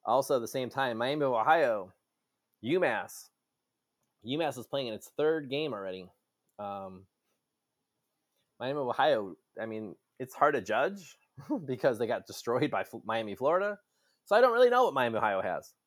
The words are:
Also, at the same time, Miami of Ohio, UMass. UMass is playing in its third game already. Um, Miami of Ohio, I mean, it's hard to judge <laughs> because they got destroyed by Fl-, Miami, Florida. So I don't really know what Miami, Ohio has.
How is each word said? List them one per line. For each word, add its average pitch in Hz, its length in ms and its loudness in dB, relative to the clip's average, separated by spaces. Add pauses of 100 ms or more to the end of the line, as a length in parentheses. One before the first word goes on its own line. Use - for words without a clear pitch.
Also, 135 320 2
at 120 40 0
the 113 80 -6
same 127 200 -4
time, 123 300 -2
Miami 139 260 0
of 131 80 2
Ohio, 117 600 2 (720)
UMass. 127 640 -2 (960)
UMass 135 340 -4
is 113 80 -12
playing 139 220 -4
in 110 60 -6
its - 160 -14
third 151 400 0
game 143 240 -4
already. 92 360 -10 (480)
Um, 98 480 -10 (1500)
Miami 135 220 -4
of 127 80 -2
Ohio, 117 480 2 (240)
I 110 60 -4
mean, 110 300 -8 (220)
it's 131 160 -10
hard 147 200 4
to 113 80 -2
judge 147 560 -2 (180)
<laughs> 170 300 -8
because 127 320 0
they 117 80 0
got 107 200 -4
destroyed 123 440 -2
by 98 140 -2
Fl-, - 200 -14
Miami, 110 300 -4
Florida. 180 440 0 (460)
So 196 100 0
I 226 60 8
don't 247 120 6
really 247 180 6
know 247 140 6
what 156 100 2
Miami, 117 240 2
Ohio 104 240 2
has. 87 320 -4 (120)